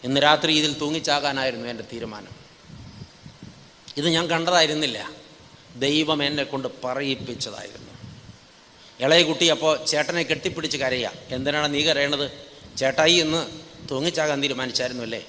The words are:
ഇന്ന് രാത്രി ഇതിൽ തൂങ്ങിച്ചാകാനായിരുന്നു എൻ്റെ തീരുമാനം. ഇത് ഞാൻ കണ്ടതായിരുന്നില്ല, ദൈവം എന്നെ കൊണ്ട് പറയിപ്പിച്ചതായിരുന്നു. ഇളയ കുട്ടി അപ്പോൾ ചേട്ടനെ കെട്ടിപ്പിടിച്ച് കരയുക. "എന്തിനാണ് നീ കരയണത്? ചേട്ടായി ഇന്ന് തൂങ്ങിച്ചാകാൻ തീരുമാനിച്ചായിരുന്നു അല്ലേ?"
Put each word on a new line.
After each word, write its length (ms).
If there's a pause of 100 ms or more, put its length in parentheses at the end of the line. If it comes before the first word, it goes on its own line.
ഇന്ന് 180
രാത്രി 320
ഇതിൽ 200
തൂങ്ങിച്ചാകാനായിരുന്നു 920
എൻ്റെ 160
തീരുമാനം. 500 (1600)
ഇത് 120
ഞാൻ 180
കണ്ടതായിരുന്നില്ല, 840 (640)
ദൈവം 480
എന്നെ 200
കൊണ്ട് 240 (160)
പറയിപ്പിച്ചതായിരുന്നു. 1040 (1120)
ഇളയ 240
കുട്ടി 220
അപ്പോൾ 400
ചേട്ടനെ 380
കെട്ടിപ്പിടിച്ച് 540
കരയുക. 340 (180)
"എന്തിനാണ് 440
നീ 100
കരയണത്? 480 (460)
ചേട്ടായി 360
ഇന്ന് 280 (500)
തൂങ്ങിച്ചാകാൻ 520
തീരുമാനിച്ചായിരുന്നു 600
അല്ലേ?" 260